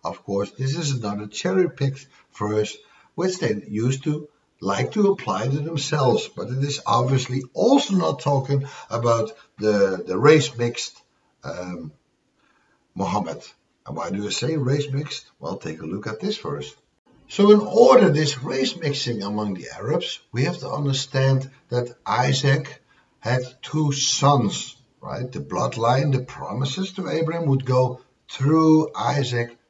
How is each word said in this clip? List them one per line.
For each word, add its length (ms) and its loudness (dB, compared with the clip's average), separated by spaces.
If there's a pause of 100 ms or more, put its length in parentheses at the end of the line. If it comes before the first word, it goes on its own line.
Of 220 -10
course, 280 -4
this 300 -4
is 100 -2
another 340 -6
cherry-picked 800 -2 (320)
verse, 380 -2 (380)
which 240 -2
they 300 -2
used 360 -2
to 240 -4 (320)
like 320 -2
to 200 2
apply 340 -2
to 140 -2
themselves, 760 0
but 120 -8
it 160 -2
is 200 -4
obviously 680 0
also 420 2
not 240 2
talking 480 0 (240)
about 400 0 (280)
the, 500 2
the 100 -2
race-mixed, 760 4 (500)
um, 480 -10 (1040)
Muhammad. 440 -4 (460)
And 100 -10
why 140 -6
do 140 -4
you 80 -6
say 240 -2
race 340 -2
mixed? 340 -6 (140)
Well, 180 -8
take 260 -10
a 40 -10
look 220 -8
at 120 -8
this 180 -4
verse. 360 -10 (540)
So 240 6
in 80 10
order 500 8
this 320 0
race 320 -2
mixing 480 -4
among 320 -4
the 140 -12 (120)
Arabs, 380 -4 (140)
we 120 0
have 140 -4
to 120 -10
understand 800 0 (180)
that 260 -2 (120)
Isaac 760 0 (380)
had 220 -2 (200)
two 300 0
sons, 840 0 (240)
right? 300 -8
The 100 -10
bloodline, 720 0
the 120 0
promises 680 -6
to 160 -6
Abraham 380 -2
would 200 2
go 340 2 (300)
through 640 4
Isaac 640 -2 (120)